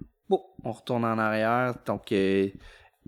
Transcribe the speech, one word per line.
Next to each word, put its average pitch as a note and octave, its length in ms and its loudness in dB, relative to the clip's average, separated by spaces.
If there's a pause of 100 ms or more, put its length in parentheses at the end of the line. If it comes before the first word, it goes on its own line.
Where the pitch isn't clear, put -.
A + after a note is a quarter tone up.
(280)
bon, F#3+ 140 0 (200)
on A#2 100 -6
retourne A#2 340 -4
en A2+ 120 0
arrière. A2+ 560 2 (120)
Donc, G#2 260 -4
euh, G2 360 2 (600)